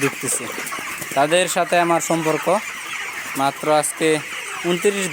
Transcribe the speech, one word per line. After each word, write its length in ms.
ঢুকতেছি। 400
তাদের 300
সাথে 180
আমার 240
সম্পর্ক 360
মাত্র 260
আজকে 280
ঊনত্রিশ 440